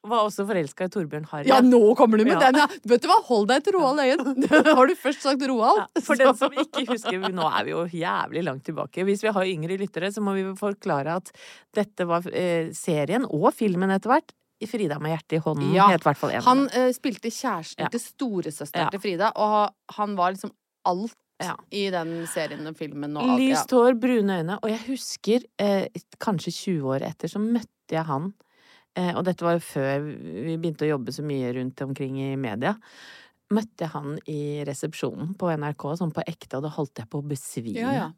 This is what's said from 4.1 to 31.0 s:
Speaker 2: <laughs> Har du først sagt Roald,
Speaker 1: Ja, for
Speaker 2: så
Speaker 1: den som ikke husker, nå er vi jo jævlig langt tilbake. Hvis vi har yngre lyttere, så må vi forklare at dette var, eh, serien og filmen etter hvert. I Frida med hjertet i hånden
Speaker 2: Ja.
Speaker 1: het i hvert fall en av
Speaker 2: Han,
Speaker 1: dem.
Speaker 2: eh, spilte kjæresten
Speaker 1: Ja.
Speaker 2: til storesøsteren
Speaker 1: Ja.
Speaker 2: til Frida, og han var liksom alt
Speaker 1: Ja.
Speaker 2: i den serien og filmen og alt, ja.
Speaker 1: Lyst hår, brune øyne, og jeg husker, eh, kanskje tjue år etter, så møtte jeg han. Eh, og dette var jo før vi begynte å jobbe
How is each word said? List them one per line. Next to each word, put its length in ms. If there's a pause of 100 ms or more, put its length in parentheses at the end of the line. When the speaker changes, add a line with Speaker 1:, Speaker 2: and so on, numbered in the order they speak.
Speaker 2:
<laughs> 300
Har 100
du 80
først 300
sagt 180
Roald, 380
Speaker 1:
Ja, 180
for 160
Speaker 2:
så 80
Speaker 1:
den 160
som 160
ikke 320
husker, 400
nå 160
er 220
vi 80
jo 100
jævlig 640
langt 180
tilbake. 400
Hvis 180
vi 140
har 80
yngre 320
lyttere, 340
så 140
må 140
vi 80 (100)
forklare 640
at 100 (440)
dette 340
var, 240
eh, 400
serien 560
og 240
filmen 400
etter 220
hvert. 180 (300)
I 60
Frida 320
med 120
hjertet 240
i 80
hånden 300
Speaker 2:
Ja. 140
Speaker 1:
het 120
i 80
hvert 120
fall 100
en 100
av 40
Speaker 2:
Han, 220
Speaker 1:
dem. 60
Speaker 2:
eh, 200
spilte 360
kjæresten 560
Speaker 1:
Ja. 40
Speaker 2:
til 120
storesøsteren 840
Speaker 1:
Ja. 40
Speaker 2:
til 100
Frida, 360
og 360 (240)
han 200
var 160
liksom 200 (340)
alt 300 (240)
Speaker 1:
Ja. 140 (180)
Speaker 2:
i 180
den 360
serien 400
og 100
filmen 400
og 60
alt, 180
ja. 140
Speaker 1:
Lyst 160
hår, 300
brune 280 (160)
øyne, 180
og 60
jeg 200
husker, 560 (140)
eh, 300 (300)
kanskje 340
tjue 320
år 180
etter, 260
så 120
møtte 280 (200)
jeg 160
han. 300 (600)
Eh, 200
og 100
dette 160
var 140
jo 60
før 420 (420)
vi 140
begynte 260
å 140
jobbe 160